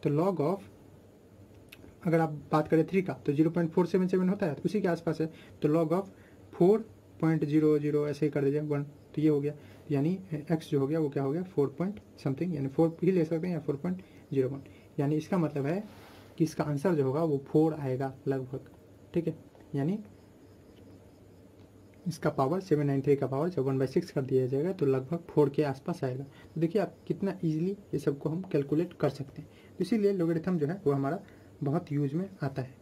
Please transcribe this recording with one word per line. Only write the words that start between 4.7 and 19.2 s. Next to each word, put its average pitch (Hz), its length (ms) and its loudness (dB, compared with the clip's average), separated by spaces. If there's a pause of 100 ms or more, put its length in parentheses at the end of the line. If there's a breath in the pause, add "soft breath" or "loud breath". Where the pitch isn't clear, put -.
के 190 60 0
आसपास 160 340 -2
है। 160 100 -2 (300 loud breath)
तो 151 140 2
log 165 240 2
of 196 100 -8 (440 loud breath)
four 214 360 4 (320)
point 160 240 2
zero 151 340 4
zero 147 280 0
ऐसे 147 180 -2
ही 143 60 2
कर 143 120 0
दीजिए 143 180 2
वन, 147 220 -2
तो - 380 -8
ये 156 80 6
हो 147 120 4
गया, 147 120 -4 (380 loud breath)
यानी 147 260 2 (340)
x 156 180 -2
जो 147 100 2
हो 135 80 2
गया 160 120 0
वो 151 100 0
क्या 139 140 -2
हो 135 80 0
गया? 165 120 -2
फ़ोर 147 240 0 (100)
point 196 220 -4 (200)
something, 156 360 -2
यानी 135 120 -2
फ़ोर 165 360 2
ही 180 80 4
ले 180 140 4
सकते 165 220 -4
हैं 180 60 -4
या 160 60 -4
फ़ोर 147 160 -4
पॉइंट 180 260 -6 (320 loud breath)
ज़ीरो 131 160 2
वन। 135 120 -8 (380 loud breath)
यानी 147 160 2
इसका 156 220 -2
मतलब 147 280 0
है 180 180 -2 (540 loud breath)
कि 165 60 2
इसका 151 200 -2
answer 147 320 0
जो 147 80 2
होगा 135 200 2
वो 151 140 2 (100)
फ़ोर 156 260 4
आएगा 135 400 -4 (140)
लगभग, 131 420 -6 (440)
ठीक 165 140 0